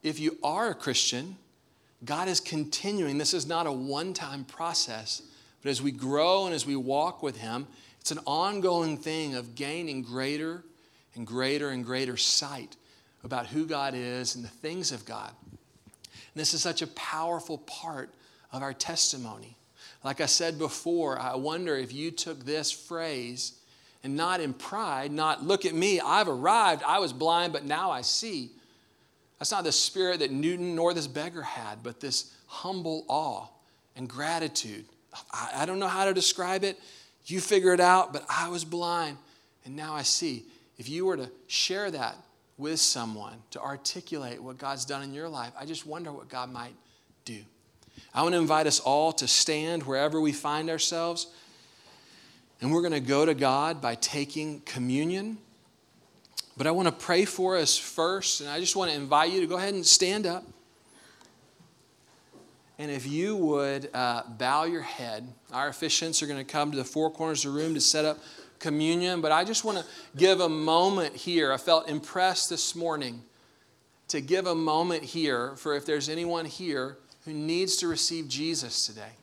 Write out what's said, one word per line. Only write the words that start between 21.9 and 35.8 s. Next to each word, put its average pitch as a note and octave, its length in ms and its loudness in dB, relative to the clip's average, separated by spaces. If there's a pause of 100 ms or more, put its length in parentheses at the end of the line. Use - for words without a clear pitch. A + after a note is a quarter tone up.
you D3 200 -6
took D#3+ 340 -8
this D3 260 -2
phrase C3+ 840 -6 (480)
and C#3 120 -4
not F3 260 2
in D3 120 -2
pride, D3 580 -4
not, D#3 320 0
"Look F#3+ 220 2
at E3 100 0
me, F3+ 240 4
I've E3+ 300 4
arrived, E3 540 6
I D3+ 160 4
was D#3+ 160 0
blind, E3 400 4
but C#3+ 100 -4
now D#3+ 260 0
I B2+ 120 -2
see." D3+ 480 -2 (880)
That's C#3+ 120 -4
not G3 140 0
the D#3 80 2
spirit F3+ 480 2
that C3+ 100 2
Newton F3 460 0
nor E3+ 180 4
this D3+ 140 -2
beggar D#3 340 -8
had, A2+ 400 -10
but A#2+ 180 -10
this - 320 -4 (140)
humble E3+ 600 -6
awe C3+ 400 -2 (480)
and B2+ 120 -8
gratitude. C3+ 760 -4 (480)
"I, - 180 -6 (120)
I D#3 40 2
don't F#3 140 -2